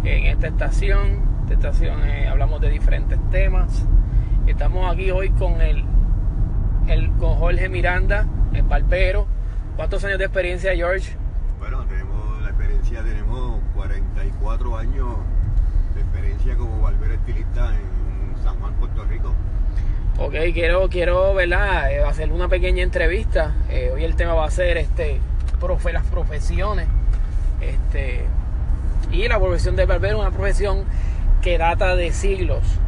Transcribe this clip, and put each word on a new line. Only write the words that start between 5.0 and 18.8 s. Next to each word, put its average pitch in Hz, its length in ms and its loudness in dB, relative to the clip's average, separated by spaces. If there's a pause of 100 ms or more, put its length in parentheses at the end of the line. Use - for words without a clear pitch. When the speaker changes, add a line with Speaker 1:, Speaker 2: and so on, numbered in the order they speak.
Speaker 1:
hoy 185 200 0
con 175 300 2
el, 160 240 4 (1000)
el, 156 280 2
con - 240 2
Jorge 175 300 2
Miranda, 196 560 2 (280)
el - 100 2
barbero. 185 640 2 (480)
¿Cuántos 190 300 -4
años 196 140 -2
de 190 80 0
experiencia, 180 500 -2
George? 175 400 -2 (420)
Speaker 2:
Bueno, - 280 -6
tenemos - 560 -4
la 104 80 -4
experiencia, - 520 -2
tenemos - 560 -2 (160)
cuarenta - 480 -2
y - 160 -2
cuatro - 380 -2
años - 320 -2 (880)
de - 80 -2
experiencia - 560 0
como - 240 -2
barbero - 320 2
estilista - 560 -2
en - 720 -2
San - 160 0
Juan, - 140 -4
Puerto - 300 -2